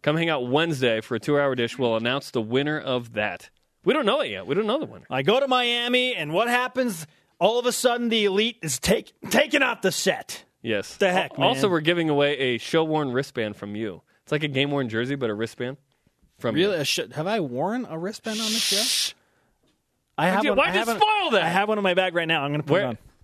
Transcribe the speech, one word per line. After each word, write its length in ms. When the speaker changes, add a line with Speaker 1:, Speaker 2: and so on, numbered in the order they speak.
Speaker 1:
come 140
hang 120
out 200
Wednesday 520
for 140
a 60
two-hour 340
dish. 240
We'll 180
announce 360
the 100
winner 360
of 360
that. 340
We 100
don't 100
know 160
it 100
yet. 160
We 80
don't 120
know 120
the 80
winner. 220
Speaker 2:
I 140
go 180
to 80
Miami, 680
and 200
what 140
happens? 580
All 200
of 80
a 60
sudden, 380
the 160
elite 360
is 160
take-, 340
taken 320
off 180
the 100
set. 540
Speaker 1:
Yes. 380
Speaker 2:
The 120
heck, 280
Speaker 1:
Al-, 80
also, 160
Speaker 2:
man. 100
Speaker 1:
we're 80
giving 300
away 280
a 200
show-worn 520
wristband 460
from 180
you. 280
It's 100
like 120
a 40
game-worn 420
jersey, 260
but 140
a 40
wristband 420
from 160
Speaker 2:
Really? 220
Speaker 1:
you. 40
Speaker 2:
A 40
sh-, 160
have 120
I 140
worn 500
a 80
wristband 420
on 60
this 160
show? 140
Speaker 1:
Shh. 380
Speaker 2:
I 100
have 100
Speaker 1:
Why'd 80
you, 60
Speaker 2:
one, 80
Speaker 1:
why'd 100
Speaker 2:
I 40
Speaker 1:
you 60
Speaker 2:
have 100
one, 100
Speaker 1:
spoil 340
that? 100
Speaker 2:
I 60
have 200
one 100
in 60
my 100
bag 200
right 140
now. 160
I'm 80
gonna 100
put 100
Speaker 1:
Where? 100
Speaker 2:
it 40
on. 120